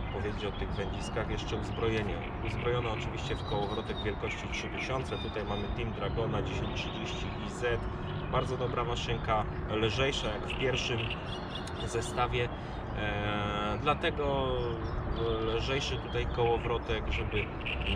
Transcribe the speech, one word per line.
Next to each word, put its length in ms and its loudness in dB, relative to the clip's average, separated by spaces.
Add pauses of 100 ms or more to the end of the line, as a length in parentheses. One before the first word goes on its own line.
(120)
powiedzieć 320 0
o 80 0
tych 160 -2
wędziskach. 600 -2
Jeszcze 260 -2
uzbrojenie. 580 0 (320)
Uzbrojone 440 0
oczywiście 440 -2
w 100 -4
kołowrotek 600 0
wielkości 480 -2
trzy 160 -2
tysiące. 500 -2
Tutaj 260 -2
mamy 320 0
Team 160 0
Dragona 500 0
dziesięć 320 0
trzydzieści 520 -2 (200)
I 40 -4
Z. 300 2 (520)
Bardzo 240 2
dobra 280 2
maszynka, 600 2 (260)
lżejsza 580 2
jak 120 -2
w 180 -4
pierwszym 400 2 (880)
zestawie. 600 2 (500)
E, 840 0
dlatego 640 2 (1080)
lżejszy 400 0
tutaj 300 0
kołowrotek, 840 2
żeby, 280 2
mm, 80 0 (480)